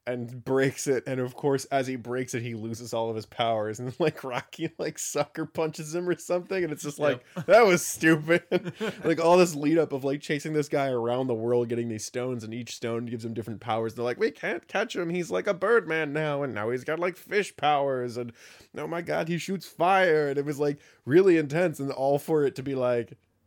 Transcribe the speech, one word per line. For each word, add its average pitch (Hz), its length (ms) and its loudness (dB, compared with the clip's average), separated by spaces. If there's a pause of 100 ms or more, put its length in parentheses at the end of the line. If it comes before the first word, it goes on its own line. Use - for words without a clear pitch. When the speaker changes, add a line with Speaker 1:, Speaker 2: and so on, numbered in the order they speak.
Speaker 1:
and 123 360 -8
breaks 135 440 0
it. 131 180 0
And 131 140 -4
of 127 160 -4
course, 139 300 -2
as 135 200 0
he 131 100 -6
breaks 120 380 -6
it, 120 80 -4
he 117 140 -8
loses 113 380 -8
all 113 160 -2
of 113 60 -4
his 110 120 -8
powers. 110 520 -2
<laughs> - 0 -
And, 123 200 -8
like, 156 240 0
Rocky, 135 560 -6
like, 156 180 -6
sucker - 480 -4
punches 156 480 -6
him 175 160 -4
or 165 80 0
something. 180 460 -4
And 151 100 -4
it's 143 80 -10
just 147 160 -8
like, 143 240 0 (140)
Speaker 2:
Yep. 170 120 -8
Speaker 1:
"That 220 200 10
was 175 180 4
stupid." 160 640 4
<laughs> 180 240 0 (220)
Speaker 2:
<laughs> - 80 -16
Speaker 1:
Like, 160 200 2
all 175 140 8
this 175 180 6
lead 147 220 2
up 151 160 2
of, 135 100 -6
like, 143 180 -2
chasing 156 320 -4
this 147 160 0
guy 139 200 0
around 123 380 0
the 123 80 0
world, 120 340 2
getting 117 200 -2
these 107 160 -6
stones, 123 380 -6
and 110 100 -10
each 120 220 -10
stone 117 300 -4
gives 117 200 -8
him 113 100 -6
different 110 240 -8
powers. 113 340 -2
They're 117 120 -6
like, 123 140 -2
"We 220 120 0
can't - 360 -8
catch 202 280 -4
him. 170 140 -4
He's 175 200 -4
like 185 180 -2
a 202 60 0
Birdman 165 600 0
now. 151 300 -2
And 123 120 -4
now 104 160 -2
he's 127 140 -4
got, 156 120 -2
like, 180 200 -2
fish - 380 -4
powers. 135 600 0
And 120 140 -6 (460)
oh 151 100 -8
my 170 140 -6
God, 160 260 -2
he 170 100 0
shoots 180 300 -6
fire." 170 600 4
And 139 100 0
it 139 60 -2
was, 143 140 -6
like, 147 200 0 (260)
really 170 320 8
intense. 156 420 0
And 139 120 -4
all 139 260 2
for 151 280 2
it 131 100 0
to 135 80 -8
be 139 100 -4
like, 123 400 0 (340)